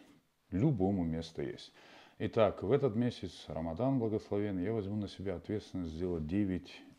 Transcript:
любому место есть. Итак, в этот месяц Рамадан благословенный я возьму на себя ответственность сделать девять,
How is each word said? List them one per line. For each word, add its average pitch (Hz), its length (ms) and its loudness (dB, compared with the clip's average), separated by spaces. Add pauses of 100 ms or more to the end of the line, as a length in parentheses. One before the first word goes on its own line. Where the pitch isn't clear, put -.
(520)
любому 98 520 4
место 80 380 -4
есть. - 320 -8 (460)
Итак, 107 420 4
в 95 100 0
этот 131 240 4
месяц 113 520 -2
Рамадан 85 500 0
благословенный 104 680 0
я 107 60 0
возьму 104 240 -2
на 104 120 -4
себя 92 300 -6
ответственность 90 560 -4
сделать 82 340 -2
девять, 92 440 0 (280)